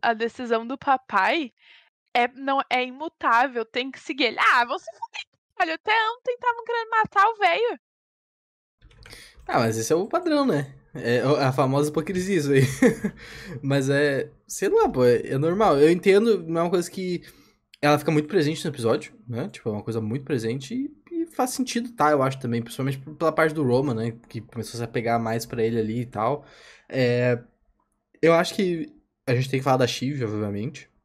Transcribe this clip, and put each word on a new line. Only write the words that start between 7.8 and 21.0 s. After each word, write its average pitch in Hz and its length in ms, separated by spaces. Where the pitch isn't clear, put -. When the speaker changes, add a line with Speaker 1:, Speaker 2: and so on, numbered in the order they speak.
Speaker 2:
Ah, - 120
mas 113 180
esse 113 120
é 151 60
o 185 100
padrão, 320 380
né? 147 340
É 120 320
o, 143 100
a 131 140
famosa 139 380
hipocrisia 180 480
isso 143 160
aí. 135 80
<laughs> - 1040
Mas 139 260
é, 139 420
sei - 220
lá, 403 180
pô, 131 200
é, 123 200
é 135 120
normal. 170 400
Eu 151 120
entendo, 196 520
não 165 180
é 170 40
uma 175 60
coisa 175 200
que 180 320
ela 147 180
fica 143 120
muito 151 180
presente 160 340
no 175 80
episódio, 117 440
né? 120 220
Tipo, - 220
é - 20
uma 104 100
coisa 113 200
muito 113 200
presente 131 520
e, 294 480